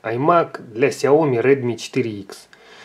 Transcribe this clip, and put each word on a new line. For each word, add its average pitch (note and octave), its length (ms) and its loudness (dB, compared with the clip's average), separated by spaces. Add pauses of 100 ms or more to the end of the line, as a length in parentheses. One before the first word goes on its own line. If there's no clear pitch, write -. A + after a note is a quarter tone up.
iMac D3 580 0
для A#2+ 280 -2
Xiaomi C#3 520 2
Redmi B2 340 2
четыре A#2 360 -4
икс. - 360 -14 (380)